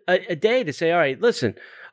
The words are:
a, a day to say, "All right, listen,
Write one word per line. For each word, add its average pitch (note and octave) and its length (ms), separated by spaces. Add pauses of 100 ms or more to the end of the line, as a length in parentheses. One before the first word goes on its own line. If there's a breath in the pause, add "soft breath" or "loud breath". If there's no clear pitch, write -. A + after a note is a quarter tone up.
a, F#3 260
a E3+ 40
day A#3 280
to D3+ 80
say, E3 200
"All F3 60
right, C#3 220
listen, C3+ 340 (380 loud breath)